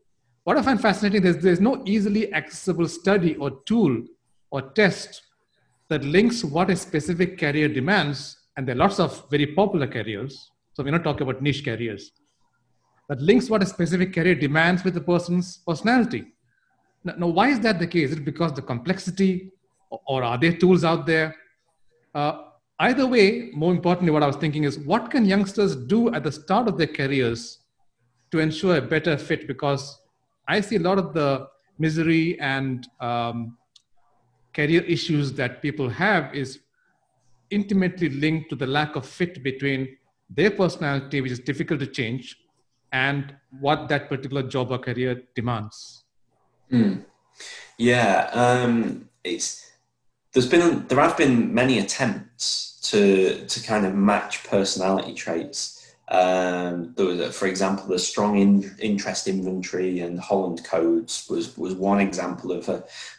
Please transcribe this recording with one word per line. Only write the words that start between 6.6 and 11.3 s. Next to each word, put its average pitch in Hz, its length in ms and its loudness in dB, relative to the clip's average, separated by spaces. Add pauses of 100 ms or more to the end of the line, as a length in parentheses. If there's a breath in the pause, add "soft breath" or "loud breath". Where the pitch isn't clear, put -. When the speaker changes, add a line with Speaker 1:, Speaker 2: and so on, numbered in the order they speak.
Speaker 1:
a 185 60 2
specific 170 640 -2
career 151 280 2
demands, 151 720 -2 (180)
and 135 120 -6
there 123 80 -2
are 123 40 -2
lots 196 200 2
of - 320 -2
very 147 160 2
popular 156 400 0
careers, 113 640 -8 (220)
so 143 100 -8
we're 139 80 -2
not 170 120 0
talking 147 200 -2
about 127 180 -4